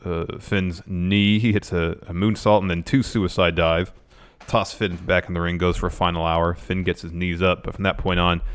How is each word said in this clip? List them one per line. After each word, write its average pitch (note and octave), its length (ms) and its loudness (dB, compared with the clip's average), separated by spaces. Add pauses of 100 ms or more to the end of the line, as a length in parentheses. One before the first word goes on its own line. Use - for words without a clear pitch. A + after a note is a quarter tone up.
uh, F2+ 40 -8
uh, E2 300 -6
Finn's F#2 480 -2
knee. G2+ 540 4
He A2+ 120 4
hits G2+ 200 -2
a, E2 340 -2
a F2 80 -8
moonsault G#2 460 2
and F#2 100 -2
then E2+ 140 -2
two C3+ 180 2
suicide F#2 540 0
dive. E2+ 360 2 (540)
Toss G#2+ 260 0
Finn F#2 240 -2
back F2+ 320 0
in F2+ 60 -4
the E2+ 60 -2
ring, F2 180 -2
goes F2 180 2
for - 120 0
a - 40 -2
final E2+ 320 0
hour. E2+ 300 2
Finn F#2 300 -4
gets F2 180 -2
his E2+ 100 -10
knees E2+ 300 -2
up, F2+ 220 2
but - 100 -8
from - 100 -8
that F#2+ 140 0
point F2+ 220 0
on, F2 200 2 (140)